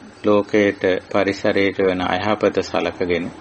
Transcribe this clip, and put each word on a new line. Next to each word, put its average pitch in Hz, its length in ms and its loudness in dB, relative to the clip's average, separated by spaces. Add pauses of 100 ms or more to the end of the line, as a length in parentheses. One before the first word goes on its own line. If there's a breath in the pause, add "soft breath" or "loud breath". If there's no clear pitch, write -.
(200)
ලෝකයට, 104 600 2 (240)
පරිසරයට 98 720 0
වෙන 92 240 2
අයහපත 95 580 0
සලකගෙන 87 680 -4 (100)